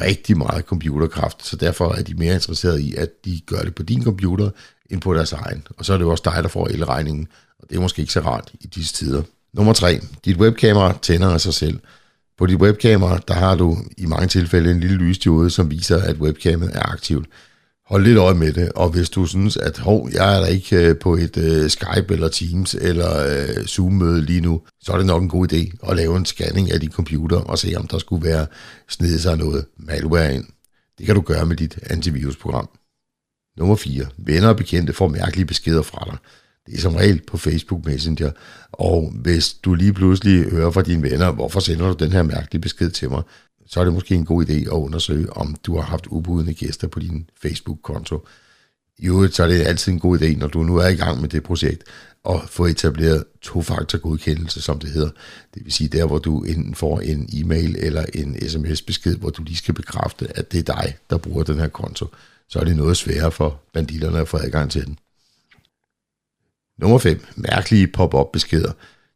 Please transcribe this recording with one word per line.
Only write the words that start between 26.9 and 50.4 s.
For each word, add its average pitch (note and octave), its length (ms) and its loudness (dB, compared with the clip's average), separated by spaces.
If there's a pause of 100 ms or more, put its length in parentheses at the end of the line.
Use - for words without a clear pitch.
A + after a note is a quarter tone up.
computer D#2+ 460 -2
og - 220 -2
se, E2 180 -4
om - 100 -6
der E2+ 120 -6
skulle E2 300 -4
være D#2+ 180 2 (420)
snedet E2 340 -2
sig E2+ 160 2
noget D2+ 260 -2 (120)
malware D#2 580 0
ind. B1+ 100 -4 (540)
Det - 80 -12
kan G#2 80 6
du G2+ 60 6
gøre D#2+ 260 0
med E2 100 0
dit D#2+ 260 -4
antivirusprogram. C#2+ 840 -4 (880)
Nummer G2 200 4
fire. C2+ 300 -4 (120)
Venner E2+ 300 4
og A2 80 6
bekendte F2 360 0
får F#2+ 160 2
mærkelige F2 380 -2
beskeder D#2+ 360 0
fra - 280 -12
dig. C#2 60 -10 (500)
Det - 120 -14
er - 20 -4
som F2 140 0
regel F2+ 320 4
på - 120 -6
Facebook D#2+ 480 -2
Messenger, D2+ 440 -2 (420)
og E2+ 420 0
hvis E2 380 0
du F#2 220 0
lige F#2+ 180 4
pludselig F#2+ 580 4
hører E2 200 2
fra F#2 120 2
dine E2 200 0
venner, C#2+ 300 2
"Hvorfor B1+ 280 -4
sender E2+ 320 0
du E2 120 -2
den D#2+ 80 0
her F#2 100 4
mærkelige D#2 400 -2
besked - 280 -4
til - 200 -6
mig?" C#2 120 -2 (440)
så - 140 -4
er F2+ 40 4
det F2+ 80 4
måske F2+ 220 -2
en E2+ 100 2
god E2 220 2
idé D#2+ 80 -2
at D2 140 -2
undersøge, D#2 640 -4
om D2+ 240 -6 (100)
du F2 100 -2
har E2 60 -2
haft D#2+ 240 -6
ubudne E2 480 -4
gæster - 340 -8
på - 120 -10
din E2 280 -8 (140)
Facebook-konto. D#2 840 -8 (720)
I - 80 -8
øvrigt, F#2 280 4
så - 80 2
er E2+ 60 4
det E2+ 180 4
altid E2+ 260 0
en F2 60 0
god F2+ 220 2
idé, D#2 180 2
når D2 80 -2